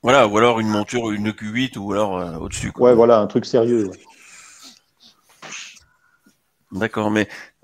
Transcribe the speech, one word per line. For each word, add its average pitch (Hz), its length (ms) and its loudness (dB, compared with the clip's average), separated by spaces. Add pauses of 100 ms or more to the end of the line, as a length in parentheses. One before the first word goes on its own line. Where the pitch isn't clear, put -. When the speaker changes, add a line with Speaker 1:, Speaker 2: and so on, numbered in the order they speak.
Speaker 1:
Voilà, 123 240 6
ou 104 100 0
alors 117 220 4
une 110 80 -2
monture, 107 440 -2
une 104 220 -4
Q 107 180 -12
huit, 123 260 -4
ou 101 160 -8
alors, 98 260 -2
euh, 87 180 -8
au-dessus, 95 360 -10
quoi. 123 160 4
Speaker 2:
Ouais, 123 60 6
voilà, 117 240 6
un 104 80 0
truc 113 180 -4
sérieux, 117 400 0
ouais. 92 140 -12 (2750)
Speaker 1:
D'accord, 107 380 -4
mais 107 180 0 (360)